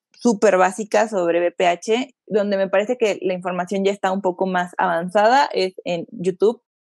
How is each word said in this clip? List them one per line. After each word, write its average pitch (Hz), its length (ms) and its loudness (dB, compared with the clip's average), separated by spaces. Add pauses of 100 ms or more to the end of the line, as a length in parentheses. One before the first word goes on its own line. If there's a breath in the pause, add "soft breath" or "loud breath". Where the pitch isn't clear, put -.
(120)
súper 208 460 2
básica 208 500 2
sobre 175 320 0
B 175 120 2
P 185 140 0
H, 220 480 -2 (120)
donde 202 300 0
me 190 120 0
parece 208 300 0
que 196 240 0
la 185 100 -2
información 180 520 -4
ya 196 60 2
está 196 220 -2
un 196 80 -4
poco 185 260 -2
más 180 320 -4
avanzada, 196 760 2
es 190 220 -2 (100)
en 170 260 -6
YouTube, 190 520 -2 (180)